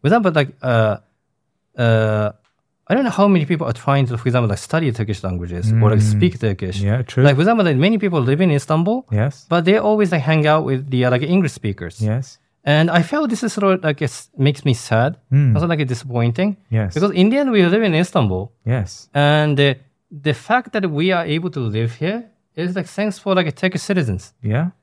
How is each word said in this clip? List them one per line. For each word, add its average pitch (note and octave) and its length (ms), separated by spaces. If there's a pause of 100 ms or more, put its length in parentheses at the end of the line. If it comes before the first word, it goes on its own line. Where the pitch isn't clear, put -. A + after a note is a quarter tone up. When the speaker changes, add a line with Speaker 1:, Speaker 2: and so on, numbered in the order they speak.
Speaker 1:
For - 60
example, G3 240
like, C#3+ 180 (140)
uh, A2+ 340 (800)
uh, A2 540 (540)
I F#3 100
don't C4+ 100
know A3 60
how G3+ 180
many F3 160
people D#3 200
are A#2 80
trying C#3 340
to, A#2+ 100
for A#2 100
example, A#2+ 220
like, G#2 80
study D#3+ 340
Turkish G#2+ 320
languages F2+ 480
or, A2 180
like, G#2+ 100
Speaker 2:
Mm. G#2+ 120
Speaker 1:
speak G#2+ 280
Turkish. G2+ 420
Speaker 2:
Yeah, G#2 200
true. B2+ 220
Speaker 1:
Like, C#3+ 120
for C3+ 60
example, G#3+ 240
like, D3+ 120
many G3 200
people F#3 220
live C3+ 220
in F#3 100
Istanbul, E3+ 580
Speaker 2:
Yes. A2+ 380
Speaker 1:
but E3+ 160
they F#3+ 140
always, G#3+ 340
like, E3+ 100
hang D3+ 240
out D3+ 200
with C3+ 240
the, B2 160
uh, B2 60
like, B2 120
English E3+ 300
speakers. F#2+ 480
Speaker 2:
Yes. A2 380 (260)
Speaker 1:
And D#3 260
I E3+ 100
felt C#4+ 280
this G#3+ 120
is A3 120
sort G3+ 100 (140)
of, F#3 80
like, D3+ 160
it's, - 360
makes C#3 280
me C3+ 80
sad, A#2 420 (160)
Speaker 2:
Mm. C3 240
Speaker 1:
also, G2+ 100
like, D#3+ 220
disappointing. B2 720 (120)
Speaker 2:
Yes. G#2+ 240
Speaker 1:
Because F#3 200
Indian, B3 380
we G3+ 140
live G3 180
in F#3+ 100
Istanbul. A2+ 580 (140)
Speaker 2:
Yes. A2+ 480
Speaker 1:
And, D3 460
uh, C#3 160 (360)
the D3 220
fact A#3+ 400
that F#3+ 180
we E3 220
are E3+ 120
able E3 260
to C#3 100
live A2+ 320
here G#3+ 320 (300)
is, F3+ 200
like, F#3+ 120
thanks G3+ 300
for, G3 160
like, E3+ 220
Turkish F#3 260
citizens. C3 600
Speaker 2:
Yeah. D3 300 (120)